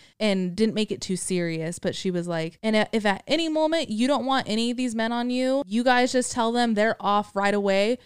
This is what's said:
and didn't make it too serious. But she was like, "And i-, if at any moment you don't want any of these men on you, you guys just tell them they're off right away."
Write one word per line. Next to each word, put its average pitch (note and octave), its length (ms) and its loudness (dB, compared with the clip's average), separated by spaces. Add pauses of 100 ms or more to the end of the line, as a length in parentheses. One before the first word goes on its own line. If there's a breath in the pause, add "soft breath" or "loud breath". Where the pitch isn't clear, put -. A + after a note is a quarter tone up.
(180 soft breath)
and F#3+ 380 0
didn't G#3+ 160 2
make G#3+ 180 -2
it - 120 -6
too F#3 140 -4
serious. E3+ 600 -4
But - 160 -4
she - 160 -4
was F3 160 -4
like, E3 360 -6
"And G#3+ 160 2
i-, G#3 140 0
if A3 120 0
at G3 240 0
any D#4+ 220 0
moment D#4 400 0
you A3 180 0
don't B3+ 160 0
want C4+ 240 0
any A3+ 220 0
of A#3+ 80 -4
these B3 160 -2
men A3+ 180 -2
on A#3+ 160 -2
you, B3+ 380 0
you A3 180 0
guys B3 280 4
just B3 200 0
tell A#3 180 0
them A#3+ 220 2
they're G#3+ 260 2
off G3+ 380 0
right G3+ 160 2
away." G3+ 540 2